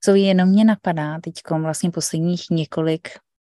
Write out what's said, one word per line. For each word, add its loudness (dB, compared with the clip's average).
Co 4
jenom 4
mě 6
napadá 0
teďkom -6
vlastně -4
posledních -4
několik -2